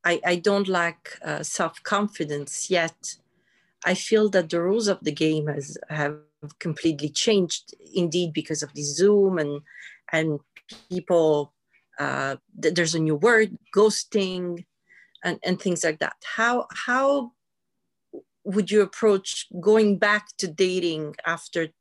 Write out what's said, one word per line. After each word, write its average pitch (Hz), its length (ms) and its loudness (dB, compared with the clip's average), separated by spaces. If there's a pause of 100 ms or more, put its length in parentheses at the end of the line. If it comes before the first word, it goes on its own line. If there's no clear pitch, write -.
I, 175 200 0
I 180 120 2
don't 202 300 0
lack, 170 560 -4
uh, 151 200 -6
self-confidence, 165 1300 -4
yet 170 460 -4 (680)
I 185 100 2
feel 214 360 2
that 180 180 2
the 170 120 -2
rules 208 280 0
of 185 140 0
the 151 100 -2
game 156 340 0
has, 147 300 -8 (140)
have 151 260 -4 (420)
completely 151 520 -2
changed, 185 640 0 (200)
indeed, 175 380 0
because 151 300 -6
of 147 120 -10
the 147 80 -10
Zoom 185 560 4
and, 143 220 -4 (500)
and 160 300 0 (480)
people, 160 640 2 (460)
uh, 139 380 -4 (240)
th-, 165 140 2
there's 165 200 2
a 170 40 0
new 156 160 2
word, 220 440 4 (180)
ghosting, 185 880 0 (580)
and, 180 220 -4
and 185 160 0
things 175 240 -2
like 160 140 0
that. - 260 -6
How, 240 480 -2
how 269 600 0 (1120)
would 190 260 -2
you 208 100 6
approach 196 680 0 (120)
going 208 380 4
back 208 300 0 (100)
to 190 100 -4
dating 165 680 -2 (120)
after 165 420 -4 (120)